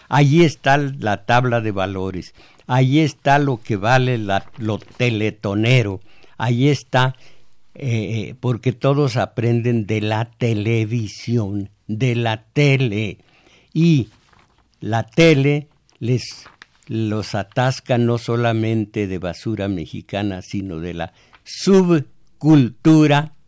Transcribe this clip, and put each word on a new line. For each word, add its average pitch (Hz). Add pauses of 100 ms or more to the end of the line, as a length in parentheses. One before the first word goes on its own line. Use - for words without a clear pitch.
Allí 143
está 139
la 135
tabla 120
de 110
valores, 95 (320)
allí 131
está 143
lo 139
que 113
vale 127
la, 98
lo 107
teletonero, 107 (360)
allí 123
está, 131 (580)
eh, 110
eh, 64
porque 123
todos 139
aprenden 117
de 110
la 107
televisión, 110 (160)
de 117
la 113
tele, 131 (540)
y 156 (720)
la 110
tele 147 (300)
les, - (420)
los 107
atasca 127
no 117
solamente 110
de 92
basura 98
mexicana, 95
sino 95
de 85
la 82 (320)
subcultura 151 (140)